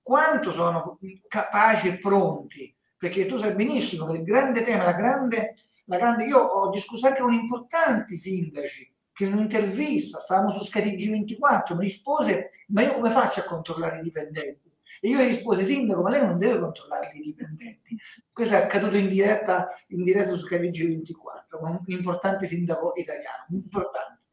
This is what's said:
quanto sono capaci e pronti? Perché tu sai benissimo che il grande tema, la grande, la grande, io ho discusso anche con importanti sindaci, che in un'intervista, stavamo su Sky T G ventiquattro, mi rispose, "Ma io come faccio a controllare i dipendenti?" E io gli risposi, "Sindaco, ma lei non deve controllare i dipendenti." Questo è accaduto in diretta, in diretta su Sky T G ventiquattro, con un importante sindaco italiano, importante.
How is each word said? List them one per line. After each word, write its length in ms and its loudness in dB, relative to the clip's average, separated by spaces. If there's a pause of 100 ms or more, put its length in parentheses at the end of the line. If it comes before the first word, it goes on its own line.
quanto 500 4
sono 480 -2 (280)
capaci 600 2
e 100 0
pronti? 760 0 (220)
Perché 280 -2
tu 120 -4
sai 160 0
benissimo 520 0
che 120 -2
il 60 -6
grande 380 2
tema, 220 0
la 100 4
grande, 640 0 (300)
la 120 -2
grande, 280 2
io 140 6
ho 300 2
discusso 380 -2
anche 140 2
con 120 4
importanti 840 0
sindaci, 760 -6 (220)
che 120 -2
in 80 0
un'intervista, 840 0
stavamo 340 2
su 100 -6
Sky 200 -2
T 140 0
G 160 -4
ventiquattro, 640 0
mi 80 0
rispose, 680 -2 (200)
"Ma 120 4
io 120 4
come 180 2
faccio 300 2
a 20 -6
controllare 560 -6
i 40 -8
dipendenti?" 680 -8 (300)
E 80 0
io 100 2
gli 80 4
risposi, 380 0
"Sindaco, 360 0
ma 80 2
lei 120 2
non 180 2
deve 180 2
controllare 560 -6
i 80 -16
dipendenti." 760 -12 (360)
Questo 240 0
è 20 8
accaduto 400 2
in 120 4
diretta, 580 2 (220)
in 140 -4
diretta 280 4
su 60 -2
Sky 200 -4
T 140 0
G 160 -2
ventiquattro, 720 -8
con 120 -6
un 160 -6
importante 600 -2
sindaco 480 -2
italiano, 540 -10
importante. 720 -6 (120)